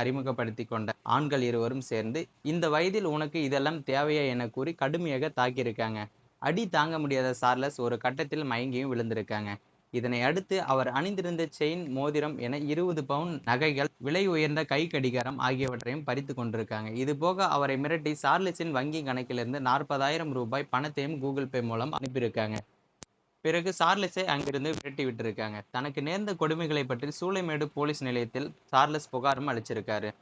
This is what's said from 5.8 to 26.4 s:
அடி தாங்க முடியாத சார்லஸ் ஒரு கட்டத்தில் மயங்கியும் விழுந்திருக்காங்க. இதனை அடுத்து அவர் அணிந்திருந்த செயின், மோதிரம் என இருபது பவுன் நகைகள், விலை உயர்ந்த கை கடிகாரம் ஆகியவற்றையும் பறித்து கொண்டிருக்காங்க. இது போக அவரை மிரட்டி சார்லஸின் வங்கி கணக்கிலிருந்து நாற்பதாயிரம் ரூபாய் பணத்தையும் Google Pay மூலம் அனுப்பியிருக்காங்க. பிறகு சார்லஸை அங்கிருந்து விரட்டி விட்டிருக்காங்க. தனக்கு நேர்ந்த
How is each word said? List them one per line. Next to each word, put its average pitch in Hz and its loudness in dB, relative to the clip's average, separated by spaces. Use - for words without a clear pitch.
அடி 160 0
தாங்க 156 4
முடியாத 131 2
சார்லஸ் 127 2
ஒரு 117 0
கட்டத்தில் 147 -2
மயங்கியும் 127 -2
விழுந்திருக்காங்க. 110 -2
இதனை 123 0
அடுத்து 190 0
அவர் 131 4
அணிந்திருந்த 175 0
செயின், 165 0
மோதிரம் 147 0
என 135 -2
இருபது 170 2
பவுன் 160 0
நகைகள், 143 2
விலை 175 2
உயர்ந்த 151 2
கை 143 2
கடிகாரம் 127 0
ஆகியவற்றையும் 131 -2
பறித்து 139 -2
கொண்டிருக்காங்க. 110 -4
இது 143 0
போக 185 2
அவரை 139 2
மிரட்டி 151 0
சார்லஸின் 170 2
வங்கி 151 -2
கணக்கிலிருந்து 127 -2
நாற்பதாயிரம் 143 2
ரூபாய் 127 -2
பணத்தையும் 143 -2
Google 135 -2
Pay 120 0
மூலம் 131 -2
அனுப்பியிருக்காங்க. 117 0
பிறகு 170 2
சார்லஸை 185 2
அங்கிருந்து 139 0
விரட்டி 139 -4
விட்டிருக்காங்க. 113 -4
தனக்கு 139 -4
நேர்ந்த 196 -2